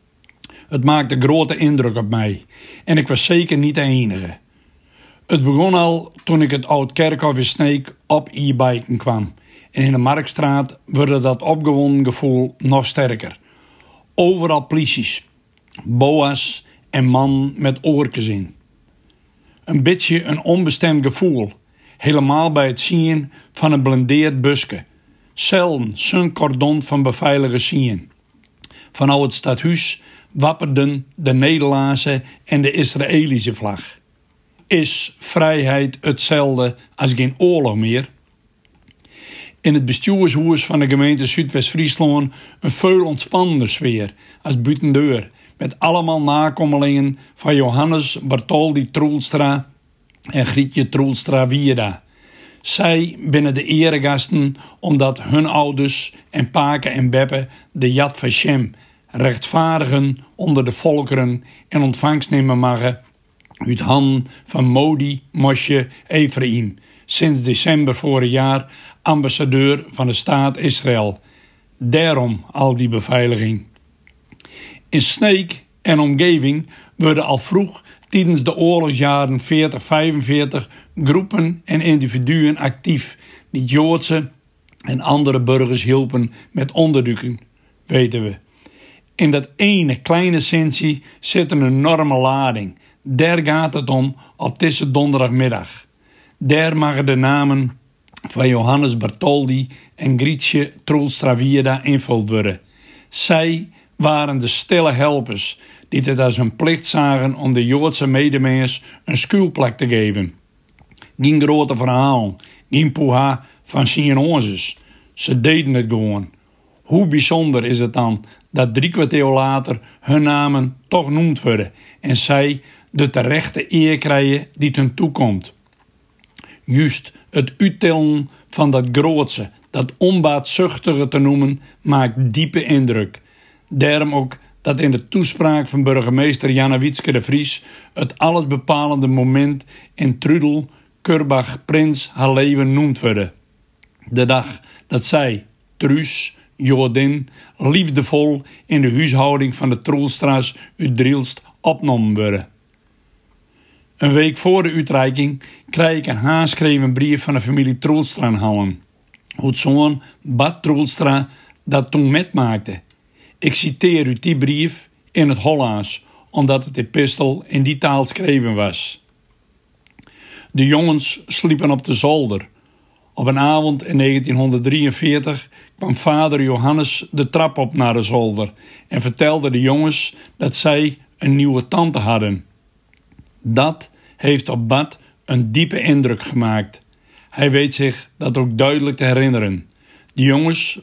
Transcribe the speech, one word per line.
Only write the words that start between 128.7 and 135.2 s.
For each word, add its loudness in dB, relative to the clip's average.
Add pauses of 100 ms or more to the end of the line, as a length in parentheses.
dat 0
grootse, 0 (200)
dat -4
onbaatzuchtige 0
te -2
noemen, 2 (220)
maakt 0
diepe -2
indruk. 0 (520)
Daarom 0
ook -2 (240)
dat -4
in 2
de -2
toespraak 0